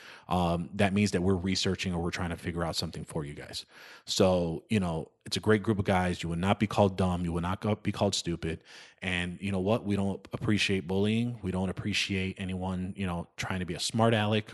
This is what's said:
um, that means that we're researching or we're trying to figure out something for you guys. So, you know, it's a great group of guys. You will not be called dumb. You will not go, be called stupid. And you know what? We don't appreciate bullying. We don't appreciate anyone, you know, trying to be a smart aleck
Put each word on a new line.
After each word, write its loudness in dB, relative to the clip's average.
um, 2
that 2
means 4
that 0
we're 4
researching 0
or 0
we're -2
trying -4
to -4
figure -4
out -2
something -6
for -6
you -10
guys. -12
So, 4
you 2
know, -4
it's -6
a -2
great 4
group 2
of 0
guys. 2
You -4
will -2
not 2
be 2
called 4
dumb. 2
You -2
will 0
not -2
go, 0
be -4
called 0
stupid. -4
And -4
you -2
know 0
what? 2
We 0
don't -2
appreciate 0
bullying. 0
We -2
don't 0
appreciate -2
anyone, -4
you -2
know, -4
trying -4
to -4
be -6
a -8
smart 4
aleck 2